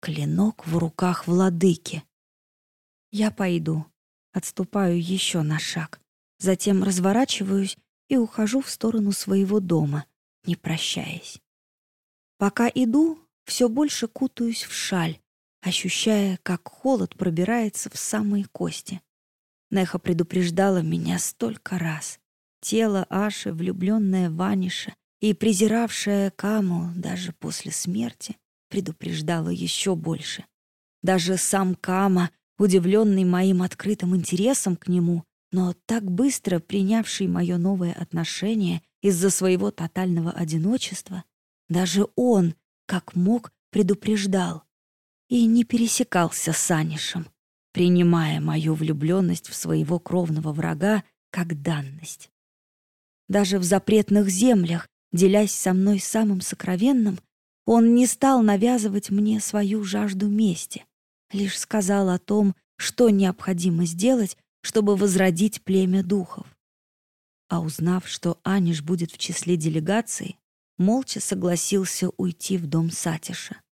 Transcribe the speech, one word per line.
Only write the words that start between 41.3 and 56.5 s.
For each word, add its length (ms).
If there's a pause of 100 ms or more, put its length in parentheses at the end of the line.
даже 480
он, 380 (320)
как 280
мог, 380 (180)
предупреждал 960 (640)
и 180
не 180
пересекался 880
с 180
Анишем, 580 (440)
принимая 680
мою 340
влюбленность 760
в 60
своего 440
кровного 540
врага 520 (260)
как 320
данность. 680 (960)
Даже 300
в 40
запретных 680
землях, 580 (240)
делясь 400
со 220
мной 260
самым 400
сокровенным, 800 (480)